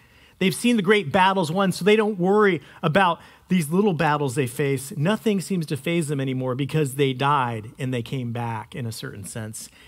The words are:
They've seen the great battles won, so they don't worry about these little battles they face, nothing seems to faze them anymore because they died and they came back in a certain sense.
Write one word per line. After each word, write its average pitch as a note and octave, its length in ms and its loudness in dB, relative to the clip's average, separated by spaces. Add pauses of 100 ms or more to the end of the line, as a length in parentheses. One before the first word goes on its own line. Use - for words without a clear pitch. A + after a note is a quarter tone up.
(400)
They've F#3 160 2
seen A#3+ 220 2
the G#3 40 2
great F#3 300 2
battles F#3+ 400 4
won, F#3+ 200 2
so - 120 -6
they G#3 140 6
don't G#3+ 200 0
worry F#3+ 440 4 (200)
about F3 380 2 (300)
these F3 200 2
little F#3+ 240 2
battles D3 420 0
they C#3 120 0
face, C#3 500 -2
nothing G3+ 420 0
seems E3+ 280 -4
to D3+ 100 -4
faze E3+ 320 -2
them D3 100 -2
anymore C3 340 -4
because C#3 420 -2
they C3+ 180 2
died B2+ 680 -2
and B2+ 140 -4
they A#2+ 80 -4
came A#2+ 320 -6
back A2+ 420 -8
in C3+ 100 -8
a A2+ 60 -6
certain - 320 -14
sense. A2 460 -12 (180)